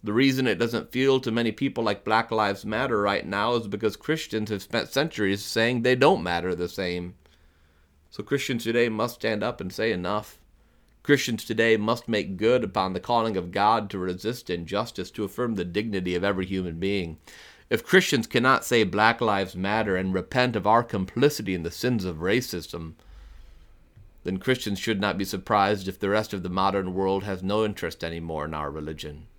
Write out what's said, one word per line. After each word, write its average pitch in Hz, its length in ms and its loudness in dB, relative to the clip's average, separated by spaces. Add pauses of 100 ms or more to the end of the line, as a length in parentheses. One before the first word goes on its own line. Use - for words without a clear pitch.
The 104 80 -2
reason 131 340 4
it 98 140 2
doesn't 117 320 -2
feel 135 260 4
to 131 140 -2
many 117 180 2
people 127 320 -4
like 104 220 -2
Black 110 260 2
Lives 104 340 0
Matter 107 360 -2
right 101 260 0
now 104 280 0
is 113 120 0
because 101 300 -2
Christians 113 540 -4
have 101 120 -4
spent - 260 -4
centuries 107 540 0
saying 117 400 2
they 127 140 4
don't 139 260 6
matter 87 320 -2
the 87 140 -4
same. 90 480 -4 (920)
So - 140 -12
Christians 131 400 -2
today 117 260 2
must 113 280 -2
stand 107 260 -2
up - 180 -4
and 90 120 -8
say 110 180 -2
enough. 98 480 -4 (640)
Christians 127 420 2
today 113 320 4
must 110 320 0
make 101 280 -2
good 113 260 4
upon 95 300 -2
the 92 80 -4
calling 113 360 0
of 87 140 -4
God 104 400 2
to 101 80 -6
resist 92 500 -4
injustice, 90 600 -4
to 110 140 -4
affirm 117 320 -4
the 95 80 -2
dignity 92 500 -2
of 87 80 0
every 95 240 0
human 92 320 -4
being. 90 400 -2 (520)
If 113 140 0
Christians 165 420 2
cannot 127 380 2
say 120 180 4
Black 107 380 4
Lives 98 340 0
Matter 101 400 0
and 92 200 0
repent 120 420 0
of 95 100 0
our 113 160 6
complicity 113 720 0
in 85 100 -4
the 76 60 -4
sins 120 360 0
of 87 100 -4
racism, 87 800 -4 (1300)
then 95 140 -4
Christians 107 400 -2
should 107 240 -2
not 98 160 0
be 98 80 -2
surprised 98 600 2
if 95 140 -8
the 101 80 0
rest 107 240 2
of 95 100 -6
the 90 60 -6
modern 95 460 0
world 95 300 0
has 95 180 -6
no 104 240 0
interest 98 360 -6
anymore 82 440 -6
in 80 80 -6
our 76 160 -4
religion. 78 560 -10 (120)